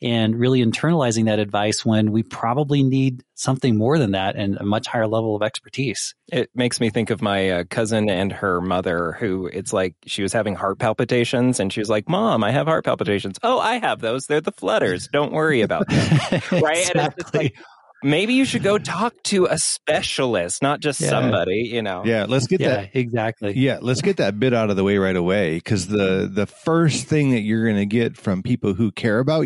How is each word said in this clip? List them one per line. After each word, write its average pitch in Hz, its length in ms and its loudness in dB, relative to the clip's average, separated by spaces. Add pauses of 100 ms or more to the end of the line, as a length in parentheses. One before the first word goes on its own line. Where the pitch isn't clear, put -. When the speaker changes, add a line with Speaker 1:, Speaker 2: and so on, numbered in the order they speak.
Speaker 1:
and 113 380 0
really 127 260 4
internalizing 120 600 2
that 107 160 2
advice 104 440 0
when 110 280 2
we 110 100 2
probably 139 600 0
need 131 400 0 (100)
something 127 420 0
more 123 220 2
than 107 140 2
that 95 240 0
and 98 220 -2
a 98 60 -8
much 104 220 0
higher 113 220 0
level 113 260 0
of 104 80 -2
expertise. - 720 -6 (180)
Speaker 2:
It 123 220 -2
makes 123 260 0
me 117 100 2
think 113 200 -2
of 101 100 -2
my, 98 300 0
uh, 87 180 0
cousin 107 400 0
and 95 240 0
her 90 280 -2
mother, 90 580 -2
who 95 340 -4
it's - 200 -8
like 95 220 0 (120)
she - 160 -6
was 98 100 -2
having 104 220 0
heart 98 240 -4
palpitations 123 800 0
and 98 140 0
she 113 80 -4
was 104 100 -2
like, 107 180 0
"Mom, 175 360 0
I 107 80 0
have 147 160 0
heart 160 160 0
palpitations." 101 580 -2
"Oh, 240 160 2
I 226 200 0
have 120 220 -2
those. 117 260 -4
They're 147 140 0
the 202 120 -4
flutters. 139 600 -2
Don't 143 200 0
worry 156 300 2
about 90 260 0
them." - 100 2
Speaker 1:
<laughs> 160 640 2
Speaker 2:
Right? 170 320 0
And 151 120 2
it's 143 100 -4
just - 20 -20
Speaker 1:
Exactly. 165 220 -4
Speaker 2:
like, 147 160 -2 (480)
maybe 180 300 2
you 269 100 4
should 240 180 -2
go 202 160 2
talk 202 340 -4 (120)
to 185 220 2
a 156 120 0
specialist, 127 1040 -2
not 139 160 2
just 143 220 -2
Speaker 1:
Yeah. 151 80 0
Speaker 2:
somebody, 110 640 0
you 117 100 -2
know? 95 220 -4
Speaker 3:
Yeah, 110 240 2
let's 127 180 0
get 185 140 0
Speaker 1:
Yeah, 139 80 0
Speaker 3:
that 110 260 -2
Speaker 1:
exactly. 113 600 -2
Speaker 3:
Yeah, 127 260 2
let's 117 200 -2
get 196 160 0
that 104 200 0
bit 123 160 2
out 110 160 2
of 98 60 0
the 95 80 2
way 101 140 2
right 95 180 2
away, 90 440 0
'cause 95 280 -2
the, 95 440 0
the 98 140 -2
first 165 600 0
thing 147 220 2
that 120 100 2
you're 110 260 0
gonna 104 200 2
get 113 300 0
from 95 280 -4
people 110 300 0
who 101 180 0
care 110 260 0
about 151 280 0